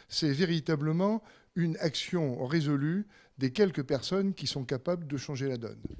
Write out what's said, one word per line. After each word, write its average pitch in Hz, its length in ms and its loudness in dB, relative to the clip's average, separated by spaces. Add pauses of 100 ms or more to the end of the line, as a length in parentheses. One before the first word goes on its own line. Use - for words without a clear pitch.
C'est 147 240 0
véritablement 165 920 2 (320)
une 165 240 0
action 151 680 0
résolue 151 600 2 (320)
des 127 120 2
quelques 185 320 2
personnes 185 500 0
qui 143 140 -6
sont 131 180 -4
capables 165 420 -2
de 139 120 -4
changer 135 280 -4
la 131 120 -2
donne. 107 180 -8 (240)